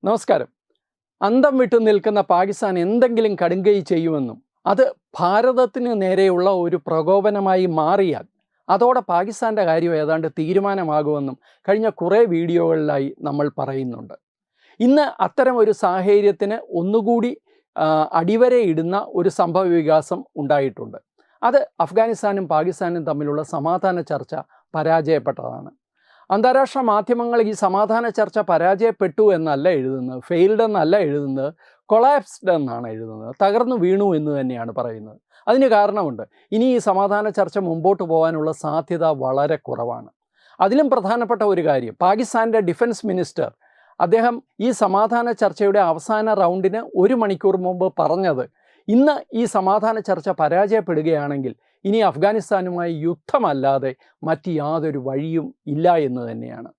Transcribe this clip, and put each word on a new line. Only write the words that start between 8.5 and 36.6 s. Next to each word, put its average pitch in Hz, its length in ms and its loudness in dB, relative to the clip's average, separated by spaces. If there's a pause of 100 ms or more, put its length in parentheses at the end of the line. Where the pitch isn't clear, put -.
അതോടെ 240 320 4 (100)
പാകിസ്ഥാൻ്റെ 208 540 0
കാര്യം 170 300 0
ഏതാണ്ട് 160 320 -2 (100)
തീരുമാനമാകുമെന്നും 156 1000 -2 (320)
കഴിഞ്ഞ 220 220 2
കുറേ 185 300 0 (120)
വീഡിയോകളിലായി 165 760 0 (140)
നമ്മൾ 147 340 -2
പറയുന്നുണ്ട്. 127 600 -8 (640)
ഇന്ന് 269 240 4 (220)
അത്തരം 254 360 0
ഒരു 214 200 4
സാഹചര്യത്തിന് 202 760 2 (220)
ഒന്നുകൂടി, 226 520 0 (440)
ആ, 156 100 0 (260)
അടിവരയിടുന്ന 190 840 2 (200)
ഒരു 175 200 0
സംഭവ 175 260 2 (120)
വികാസം 156 460 0 (200)
ഉണ്ടായിട്ടുണ്ട്. 135 560 -2 (440)
അത് 247 180 4 (240)
അഫ്ഗാനിസ്ഥാനും 202 680 -2
പാകിസ്ഥാനും 170 560 -2
തമ്മിലുള്ള 147 340 -4 (100)
സമാധാന 175 460 -2 (100)
ചർച്ച 143 240 -8 (400)
പരാജയപ്പെട്ടതാണ്. 147 1000 -2 (580)
അന്താരാഷ്ട്ര 254 500 2 (100)
മാധ്യമങ്ങൾ 233 520 0
ഈ 214 100 0 (100)
സമാധാന 208 420 0 (140)
ചർച്ച 208 200 -2 (120)
പരാജയപ്പെട്ടു 190 720 2 (120)
എന്നല്ല 156 300 -2 (120)
എഴുതുന്നത്, 131 500 -6
ഫെയിൽഡ് 196 380 2
എന്നല്ല 180 280 2 (120)
എഴുതുന്നത്, 143 440 -4 (380)
കൊളാപ്സ്ഡ് 233 680 2
എന്നാണ് 123 340 -6
എഴുതുന്നത്, 110 400 -12 (100)
തകർന്നു 233 340 2
വീണു 196 300 2 (120)
എന്ന് 151 180 -2
തന്നെയാണ് 123 420 -6
പറയുന്നത്. 110 400 -10 (280)
അതിന് 262 280 4
കാരണമുണ്ട്. 202 480 0 (300)
ഇനി 220 220 2